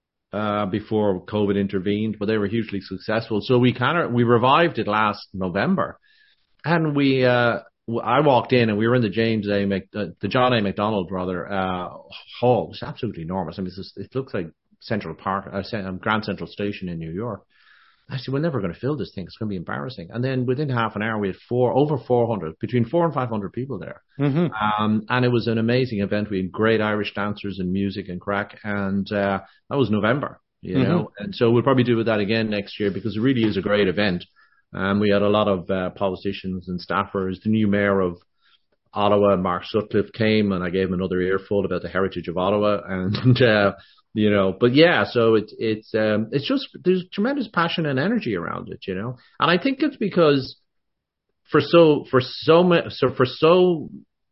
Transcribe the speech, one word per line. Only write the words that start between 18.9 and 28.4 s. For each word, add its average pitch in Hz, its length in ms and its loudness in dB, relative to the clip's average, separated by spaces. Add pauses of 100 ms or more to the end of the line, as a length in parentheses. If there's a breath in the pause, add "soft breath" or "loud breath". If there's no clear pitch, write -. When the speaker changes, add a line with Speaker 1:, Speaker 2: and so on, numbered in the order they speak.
Speaker 1:
this 95 160 -8
thing. 95 100 -10
It's - 140 -18
gonna 110 100 -6
be 101 80 -6
embarrassing." 107 560 -10
And 120 100 -6
then 131 220 -2
within 131 240 -2
half 117 260 0
an 104 60 -4
hour, 110 180 -2
we 101 100 0
had 90 100 -8 (100)
four, 123 240 2
over 147 240 2
four 120 320 0
hundred, 85 300 -6
between 117 260 0
four 170 220 0
and 151 80 -2
five 127 160 -4
hundred 101 240 -6
people 127 240 -8
there. - 240 -14 (180)
Speaker 2:
Mm-hmm. 147 280 0 (340)
Speaker 1:
Um, 107 260 0
and 123 160 0
it 123 60 4
was 117 160 0
an 113 100 0
amazing 120 440 0
event. 101 280 -2
We 101 140 -4
had 92 100 -6
great 110 300 2
Irish 104 320 -2
dancers 101 460 -6
and 90 120 -2
music 98 380 -4
and 90 100 -10
crack. 101 420 -4